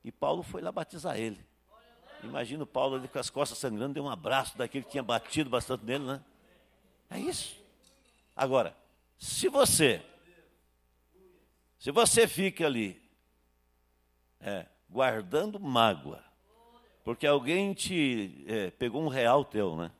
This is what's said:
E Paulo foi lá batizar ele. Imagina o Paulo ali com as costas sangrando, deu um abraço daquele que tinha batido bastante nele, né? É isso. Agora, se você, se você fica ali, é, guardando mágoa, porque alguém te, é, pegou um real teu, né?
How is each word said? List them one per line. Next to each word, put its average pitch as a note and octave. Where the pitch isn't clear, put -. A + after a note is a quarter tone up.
E A#2
Paulo D#3
foi F3+
lá -
batizar D#3+
ele. A2
Imagina C3
o -
Paulo C3+
ali B2+
com -
as B2+
costas -
sangrando, B2+
deu C#3+
um C#3+
abraço B2
daquele B2+
que -
tinha C#3
batido A#2+
bastante A#2
nele, C3+
né? C#3
É -
isso. -
Agora, B2+
se -
você, D#3
se C#3
você G3
fica E3+
ali, A2
é, G2
guardando B2+
mágoa, G#2+
porque A#2
alguém D#3
te, A2+
é, G#2
pegou B2
um D#3+
real C3
teu, F#2+
né? E2